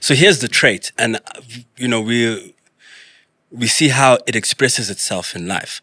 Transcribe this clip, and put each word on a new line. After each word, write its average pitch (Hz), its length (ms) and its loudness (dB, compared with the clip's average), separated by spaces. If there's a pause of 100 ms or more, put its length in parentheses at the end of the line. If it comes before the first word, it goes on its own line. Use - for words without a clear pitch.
so - 140 2
here's 156 260 6
the 117 80 -4
trait, - 500 0
and, 113 180 -2
uh, - 240 -12 (360)
you 127 120 -6
know, 117 120 0
we, 110 540 -2 (960)
we 123 160 -6
see 151 220 2
how 131 380 4
it 117 100 -2
expresses 117 540 -2
itself 92 460 -6
in 87 100 -8
life. - 360 -6